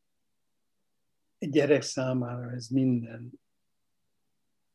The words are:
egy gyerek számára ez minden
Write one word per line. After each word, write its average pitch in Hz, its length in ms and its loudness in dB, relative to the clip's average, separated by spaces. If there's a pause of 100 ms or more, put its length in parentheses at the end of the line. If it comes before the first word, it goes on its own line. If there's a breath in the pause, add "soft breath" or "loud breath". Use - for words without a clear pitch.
(1400)
egy 156 120 -6
gyerek 139 320 4
számára 123 680 -2
ez 120 180 -10
minden 120 720 -2 (1300)